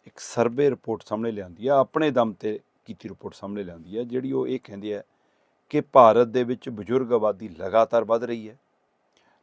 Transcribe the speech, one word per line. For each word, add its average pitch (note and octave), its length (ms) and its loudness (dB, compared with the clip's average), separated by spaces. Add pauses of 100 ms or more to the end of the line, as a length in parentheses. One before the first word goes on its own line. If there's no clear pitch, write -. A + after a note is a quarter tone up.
ਇੱਕ - 140 -20
ਸਰਵੇ A#2+ 520 0
ਰਿਪੋਰਟ A2+ 320 -6
ਸਾਹਮਣੇ A2+ 280 -6
ਲਿਆਂਦੀ G2 360 -10
ਆ, C#3 100 2
ਆਪਣੇ D3+ 340 2
ਦਮ A#2 220 2
ਤੇ G#2+ 280 -6 (240)
ਕੀਤੀ A2 240 -16
ਰਿਪੋਰਟ G2 260 -14
ਸਾਹਮਣੇ G2+ 280 -10
ਲਿਆਂਦੀ F2 340 -14
ਆ, A#2 60 -4
ਜਿਹੜੀ B2+ 300 -6
ਉਹ C3 140 -2
ਇਹ B2+ 180 -6
ਕਹਿੰਦੇ G#2 320 -8
ਆ F#2+ 60 -10 (640)
ਕਿ D3 120 -2
ਭਾਰਤ A#2+ 460 8
ਦੇ B2 180 -2
ਵਿੱਚ A#2+ 240 -6
ਬਜ਼ੁਰਗ A#2 440 -4
ਆਬਾਦੀ G#2+ 360 0
ਲਗਾਤਾਰ G2+ 560 0
ਵੱਧ A2+ 200 0
ਰਹੀ A#2 240 -8
ਹੈ, A#2 100 -20 (840)